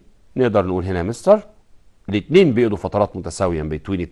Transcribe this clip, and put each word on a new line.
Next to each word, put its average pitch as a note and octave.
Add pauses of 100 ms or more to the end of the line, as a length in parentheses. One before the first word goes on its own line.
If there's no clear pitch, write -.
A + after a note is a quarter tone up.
(340)
نقدر G#2+
نقول F2+
هنا F#2
يا E2+
مستر، F3+ (680)
الاتنين C3
بيقضوا A2
فترات G2+
متساوية E2+
between D#2
the F2